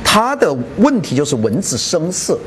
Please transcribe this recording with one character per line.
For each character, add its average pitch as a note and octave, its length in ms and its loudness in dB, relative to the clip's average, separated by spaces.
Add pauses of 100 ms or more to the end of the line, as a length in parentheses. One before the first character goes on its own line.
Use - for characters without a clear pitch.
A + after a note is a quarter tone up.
他 A#3+ 340 2
的 G3+ 140 2 (260)
问 A#3+ 260 4
题 - 120 -2
就 C#3+ 80 2
是 C#3+ 120 0
文 A#2 260 0
字 - 160 -4
生 E3+ 340 -2
涩 - 240 -2 (120)